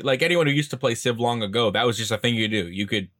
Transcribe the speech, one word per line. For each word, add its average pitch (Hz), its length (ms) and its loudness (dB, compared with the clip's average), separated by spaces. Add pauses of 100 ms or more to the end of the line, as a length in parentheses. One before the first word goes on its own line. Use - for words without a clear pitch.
like, 135 180 2
anyone 170 240 4
who 139 80 2
used 147 160 0
to 131 80 -8
play 123 160 0
Civ 117 260 -2
long 120 220 0
ago, 107 300 0
that 107 160 2
was 113 100 0
just 110 140 -4
a 110 80 -2
thing 120 160 0
you 110 120 0
do. 104 200 -2
You 95 180 -6
could, 98 240 -4 (100)